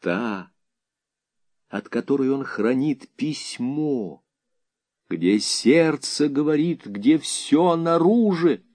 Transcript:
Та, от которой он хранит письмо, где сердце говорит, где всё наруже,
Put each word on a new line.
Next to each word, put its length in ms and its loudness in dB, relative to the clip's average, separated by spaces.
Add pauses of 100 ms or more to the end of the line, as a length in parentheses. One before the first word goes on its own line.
Та, 500 -6 (1160)
от 200 -10
которой 420 -2
он 120 -2
хранит 680 -2
письмо, 1120 -6 (840)
где 300 2
сердце 920 0
говорит, 560 -2
где 340 2
всё 580 2
наруже, 880 2 (100)